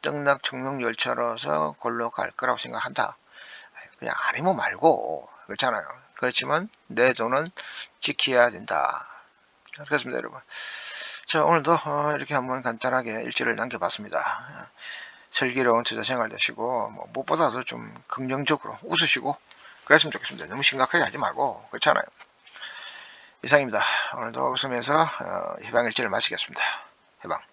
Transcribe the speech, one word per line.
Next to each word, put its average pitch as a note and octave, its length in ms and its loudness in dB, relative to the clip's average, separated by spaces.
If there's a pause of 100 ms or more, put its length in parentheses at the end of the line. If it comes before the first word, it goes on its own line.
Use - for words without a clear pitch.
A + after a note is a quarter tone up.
떡락 C#3+ 400 0
청룡 C3+ 380 -4
열차로서 B2 960 0
골로 A#2 320 -2
갈 C3 200 -4
거라고 B2+ 260 0
생각한다. A#2 600 -4 (840)
그냥 - 180 -4
아니면 F3 380 0
말고, G#2 760 2 (160)
그렇잖아요. G#2 380 0 (320)
그렇지만 C3+ 540 0 (180)
내 A#2+ 260 4
돈은 B2+ 340 0 (520)
지켜야 B2 500 6
된다. F#2 580 -2 (800)
그렇습니다, B2+ 320 -2
여러분. - 220 -8 (880)
자, D#3 160 4
오늘도, D#3 280 6 (140)
어, D3 300 0
이렇게 C#3 180 -4
한번 B2+ 280 0
간단하게 A#2+ 600 0
일지를 A#2+ 320 0
남겨봤습니다. A#2 1120 -4 (600)
슬기로운 B2 540 4
투자 A2+ 200 -2
생활 A#2 260 0
되시고, A2+ 600 -2
뭐, F#2 240 -12
무엇보다도 C3+ 500 0
좀 A2+ 300 -10 (140)
긍정적으로 C3+ 760 -2
웃으시고 C#3+ 560 0 (480)
그랬으면 D#3 260 6
좋겠습니다. F2 360 -8
너무 A#2 140 -6
심각하게 C3+ 420 4
하지 - 140 -2
말고, - 520 -2
그렇잖아요. - 340 2 (1400)
이상입니다. B2 380 4 (360)
오늘도 B2 340 -2
웃으면서, B2+ 500 -2
어, F#2 640 -2
해방일지를 A#2 460 2
마치겠습니다. - 540 -2 (600)
해방. D#3+ 160 -4 (140)